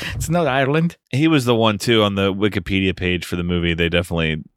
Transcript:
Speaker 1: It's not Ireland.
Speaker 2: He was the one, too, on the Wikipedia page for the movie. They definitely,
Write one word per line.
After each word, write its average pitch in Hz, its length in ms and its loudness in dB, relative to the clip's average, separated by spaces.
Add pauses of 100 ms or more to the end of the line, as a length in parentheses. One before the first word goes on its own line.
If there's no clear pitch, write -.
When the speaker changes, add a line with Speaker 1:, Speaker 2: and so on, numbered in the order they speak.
(160)
Speaker 1:
It's - 140 -6
not 165 180 0
Ireland. 139 480 0 (160)
Speaker 2:
He 143 160 2
was 151 160 4
the 120 100 2
one, 110 240 2
too, 117 240 2
on 101 140 2
the 98 180 0
Wikipedia 95 600 -2
page 90 300 -4
for - 100 -6
the 87 80 -4
movie. 87 300 0
They 85 160 0
definitely, 80 520 -2 (160)